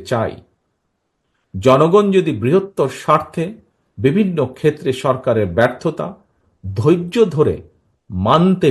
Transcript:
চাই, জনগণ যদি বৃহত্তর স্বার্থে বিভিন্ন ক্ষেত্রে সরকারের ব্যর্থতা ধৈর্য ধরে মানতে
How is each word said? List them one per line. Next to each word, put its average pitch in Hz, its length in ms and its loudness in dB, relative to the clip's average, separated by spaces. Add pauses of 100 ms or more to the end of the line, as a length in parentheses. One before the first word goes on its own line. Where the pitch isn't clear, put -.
চাই, 110 280 -4 (1200)
জনগণ 151 580 4
যদি 165 200 0
বৃহত্তর 143 560 -2
স্বার্থে 156 560 -2 (540)
বিভিন্ন 170 400 0 (160)
ক্ষেত্রে 147 380 -2
সরকারের 123 600 -2
ব্যর্থতা 127 520 -2 (580)
ধৈর্য 156 500 0 (160)
ধরে 135 260 0 (540)
মানতে 156 600 2